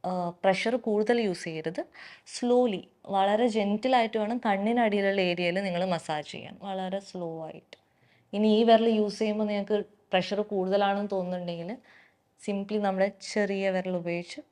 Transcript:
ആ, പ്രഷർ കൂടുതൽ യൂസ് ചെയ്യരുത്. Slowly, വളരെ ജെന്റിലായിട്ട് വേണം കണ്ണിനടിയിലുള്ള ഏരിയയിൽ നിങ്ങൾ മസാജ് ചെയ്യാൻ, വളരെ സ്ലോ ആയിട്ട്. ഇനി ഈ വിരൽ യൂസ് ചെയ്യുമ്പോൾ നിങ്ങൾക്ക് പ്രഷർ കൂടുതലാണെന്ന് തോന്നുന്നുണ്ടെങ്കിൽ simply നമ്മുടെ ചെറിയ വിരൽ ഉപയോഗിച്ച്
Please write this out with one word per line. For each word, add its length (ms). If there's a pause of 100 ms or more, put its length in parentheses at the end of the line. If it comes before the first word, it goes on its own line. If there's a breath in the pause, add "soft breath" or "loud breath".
ആ, 200
പ്രഷർ 460
കൂടുതൽ 440
യൂസ് 240
ചെയ്യരുത്. 420 (540 loud breath)
Slowly, 420 (240)
വളരെ 420
ജെന്റിലായിട്ട് 720
വേണം 280
കണ്ണിനടിയിലുള്ള 760
ഏരിയയിൽ 420
നിങ്ങൾ 220
മസാജ് 420
ചെയ്യാൻ, 320
വളരെ 400
സ്ലോ 460
ആയിട്ട്. 320 (560 soft breath)
ഇനി 140
ഈ 160
വിരൽ 260
യൂസ് 300
ചെയ്യുമ്പോൾ 260
നിങ്ങൾക്ക് 400 (260)
പ്രഷർ 300
കൂടുതലാണെന്ന് 720
തോന്നുന്നുണ്ടെങ്കിൽ 680 (720 soft breath)
simply 320
നമ്മുടെ 300 (100)
ചെറിയ 480
വിരൽ 260
ഉപയോഗിച്ച് 460 (100)